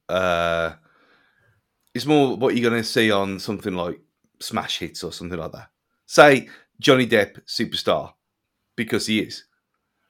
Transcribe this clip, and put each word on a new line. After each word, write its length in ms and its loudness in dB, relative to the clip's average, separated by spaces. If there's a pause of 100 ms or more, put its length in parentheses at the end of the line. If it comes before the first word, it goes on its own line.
uh, 640 0 (1200)
is 100 -6
more 320 2
what 180 0
you're 140 2
gonna 140 -2
see 260 2
on 300 0
something 340 -8
like 260 -6 (400)
Smash 400 -8
Hits 240 -12
or 80 -10
something 280 -10
like 140 -10
that. 160 -20 (360)
Say 440 6 (300)
Johnny 280 4
Depp, 400 0
superstar, 680 -4 (600)
because 320 -4
he 120 0
is. 260 -8 (640)